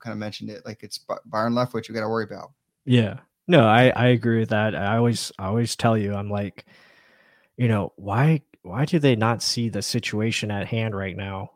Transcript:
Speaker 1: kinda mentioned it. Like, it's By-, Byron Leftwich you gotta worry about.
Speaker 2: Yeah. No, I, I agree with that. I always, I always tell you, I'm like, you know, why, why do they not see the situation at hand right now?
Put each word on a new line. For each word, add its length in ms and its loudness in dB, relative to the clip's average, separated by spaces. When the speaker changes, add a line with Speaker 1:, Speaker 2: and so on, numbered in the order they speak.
Speaker 1:
kinda 120 -10
mentioned 360 -10
it. 140 -16
Like, 180 -14
it's 160 -16
By-, 260 -10
Byron 280 -2
Leftwich 340 -2
you 80 -12
gotta 140 -4
worry 160 -2
about. 260 -16
Speaker 2:
Yeah. 340 2
No, 180 8
I, 240 8
I 180 2
agree 320 2
with 100 -2
that. 260 0
I 220 -2
always, 400 0
I 80 -8
always 300 -2
tell 220 2
you, 180 -2
I'm 140 -6
like, 360 -6
you 100 0
know, 280 0
why, 460 0
why 220 -4
do 140 0
they 160 4
not 280 0
see 260 -2
the 120 -6
situation 720 -2
at 160 -4
hand 280 -2
right 200 -6
now? 400 -8